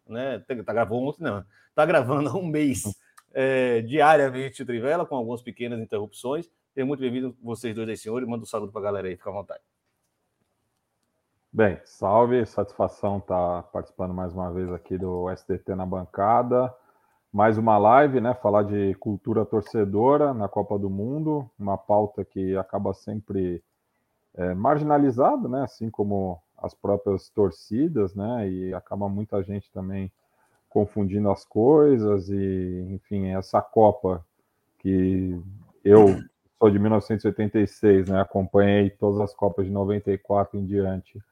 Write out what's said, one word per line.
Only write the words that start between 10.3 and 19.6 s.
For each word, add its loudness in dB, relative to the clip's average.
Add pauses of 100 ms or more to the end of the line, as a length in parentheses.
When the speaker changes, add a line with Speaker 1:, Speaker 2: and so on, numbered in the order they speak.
Speaker 2:
Bem, 2
salve, 2
satisfação -4
tá -2
participando -8
mais -8
uma -8
vez -6
aqui -8
do -6
S -12
D -4
T -8
na -6
bancada. 0 (580)
Mais 4
uma 4
live, 6
né? -2
Falar 2
de -2
cultura -2
torcedora 2